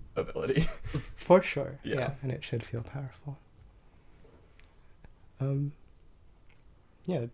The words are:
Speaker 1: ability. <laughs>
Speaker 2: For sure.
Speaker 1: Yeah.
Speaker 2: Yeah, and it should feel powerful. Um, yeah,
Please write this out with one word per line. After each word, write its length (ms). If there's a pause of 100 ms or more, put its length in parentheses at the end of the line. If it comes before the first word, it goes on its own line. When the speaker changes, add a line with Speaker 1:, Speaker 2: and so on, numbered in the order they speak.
(160)
Speaker 1:
ability. 440
<laughs> 560
Speaker 2:
For 260
sure. 420
Speaker 1:
Yeah. 120
Speaker 2:
Yeah, 140 (120)
and 100
it 120
should 200
feel 180
powerful. 560 (2000)
Um, 320 (1300)
yeah, 280